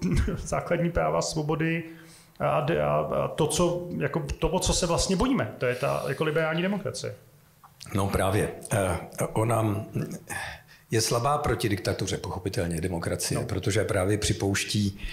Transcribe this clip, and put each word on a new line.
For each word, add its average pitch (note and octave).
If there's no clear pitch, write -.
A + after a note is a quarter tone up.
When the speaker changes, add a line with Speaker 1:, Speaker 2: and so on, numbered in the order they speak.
Speaker 1:
<laughs> F3
základní -
práva, E3
svobody D#3+
a, -
a, D3
a C3+
to, D3+
co, F3
jako D#3+
to, D#3+
o F3
co F3
se -
vlastně E3+
bojíme. F#3
To -
je B2
ta C#3
jako C#3
liberální D#3+
demokracie. E3+
Speaker 2:
No G2
právě. F#2+
Eh, F#2
ona A2
je A2+
slabá B2+
proti B2
diktatuře, G2
pochopitelně, E2+
demokracie, F2+
Speaker 1:
No. -
Speaker 2:
protože G2
právě G2
připouští G2+